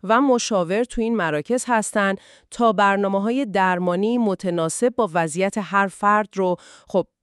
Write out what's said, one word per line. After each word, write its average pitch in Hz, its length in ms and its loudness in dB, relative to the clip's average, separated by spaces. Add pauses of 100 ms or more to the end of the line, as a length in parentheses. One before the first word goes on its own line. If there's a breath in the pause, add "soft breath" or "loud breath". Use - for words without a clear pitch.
و 220 180 2
مشاور 226 640 0
تو 247 180 -4
این 226 140 0
مراکز 170 520 -2
هستن 208 480 0 (360 soft breath)
تا 226 220 2
برنامه‌های 196 720 0
درمانی 185 720 0
متناسب 185 800 0
با 220 180 0
وضعیت 175 440 -2
هر 196 300 0
فرد 208 480 0
رو، 185 200 0 (320 loud breath)
خب، 180 200 -2 (160)